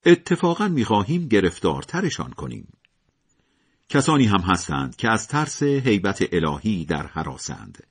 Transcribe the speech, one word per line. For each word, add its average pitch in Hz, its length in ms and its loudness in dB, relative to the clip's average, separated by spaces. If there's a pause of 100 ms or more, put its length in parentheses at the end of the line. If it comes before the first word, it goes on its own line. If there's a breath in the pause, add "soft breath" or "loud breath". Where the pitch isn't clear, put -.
اتفاقاً 170 600 2
می‌خواهیم 135 600 0
گرفتارترشان 92 1000 0
کنیم. - 440 -12 (1160)
کسانی 143 360 4
هم 101 140 4
هستند 78 560 -2
که 117 140 -2
از 110 180 0
ترس 151 360 -2
هیبت 117 680 2
الهی 80 540 -2
در 73 220 -4
هراسند. - 840 -10